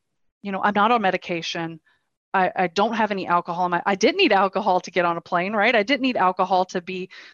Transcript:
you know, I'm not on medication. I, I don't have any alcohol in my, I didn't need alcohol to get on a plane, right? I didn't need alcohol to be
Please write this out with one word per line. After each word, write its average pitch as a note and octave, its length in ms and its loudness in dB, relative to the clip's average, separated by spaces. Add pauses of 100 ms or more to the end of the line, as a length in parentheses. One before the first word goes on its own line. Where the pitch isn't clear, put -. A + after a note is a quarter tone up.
(400)
you G3+ 120 -10
know, F#3+ 100 -4
I'm G#3 120 2
not G#3+ 180 4
on A#3 100 2
medication. E3+ 800 -4 (520)
I, F#3 220 2
I F#3 140 0
don't G#3 260 0
have G#3+ 160 0
any F#3+ 160 -6
alcohol F3 400 -2
in F3+ 60 -2
my, F3 120 -2
I G3+ 120 0
didn't D4+ 220 0
need D#4 140 4
alcohol F#3+ 480 2
to - 120 -16
get F3+ 120 0
on E3+ 120 0
a E3+ 40 -10
plane, F#3 340 -4
right? A3+ 200 2
I G#3 80 4
didn't A#3+ 200 0
need B3+ 140 0
alcohol F#3 500 2
to F#3 140 -6
be F#3 300 -10 (240)